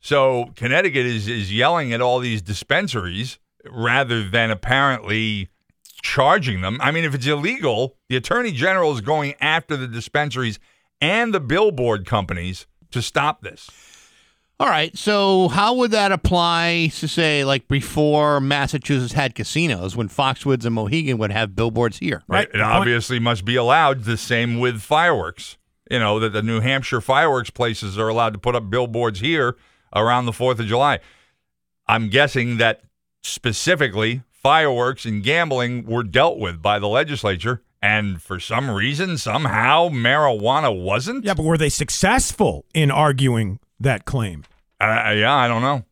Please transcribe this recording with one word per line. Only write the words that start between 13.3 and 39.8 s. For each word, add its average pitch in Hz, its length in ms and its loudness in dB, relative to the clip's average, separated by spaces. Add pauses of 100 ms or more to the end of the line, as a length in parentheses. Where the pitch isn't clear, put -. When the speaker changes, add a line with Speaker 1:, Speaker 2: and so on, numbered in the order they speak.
Speaker 1:
this. - 260 -16 (920)
Speaker 2:
All 277 100 2
right, 160 280 0
so 196 520 2
how 202 260 2
would 247 180 2
that 202 200 2
apply 170 880 2
to, 160 100 -6
say, 151 360 0
like, 135 220 0
before 147 720 2
Massachusetts 135 720 -2
had 135 200 0
casinos, 104 600 -2
when 113 140 -2
Foxwoods 131 560 0
and 117 80 0
Mohegan 127 420 -2
would 107 160 -2
have 104 240 -2
billboards 113 420 0
here? - 300 -4
Speaker 1:
Right. 208 180 0
Speaker 3:
Right. - 80 -18
Speaker 1:
It 107 60 0
obviously 113 580 2
must 117 280 0
be 120 100 0
allowed, 131 480 4
the 113 140 -2
same 117 400 -2
with 120 240 -2
fireworks. 151 720 0 (340)
You 127 80 0
know, 107 220 2
that 110 140 -2
the 107 80 0
New 113 180 -2
Hampshire 131 400 -2
fireworks 131 500 2
places 107 480 -4
are 110 100 0
allowed 113 260 0
to 101 40 -10
put 120 160 0
up 110 160 -2
billboards 117 500 -2
here 131 360 0 (400)
around 120 300 4
the 113 60 -4
fourth 123 280 0
of 113 60 -2
July. 123 340 2 (880)
I'm 110 220 2
guessing 123 480 2
that 113 240 2 (400)
specifically 120 1080 -2
fireworks 135 760 2
and 104 160 -2
gambling 123 640 -2
were 117 180 -2
dealt 123 340 2
with 87 220 -6
by 101 180 0
the 101 80 -2
legislature, 113 760 -2 (180)
and 101 400 -2
for 95 180 -10
some 120 320 -4
reason, 143 460 -2
somehow 131 720 0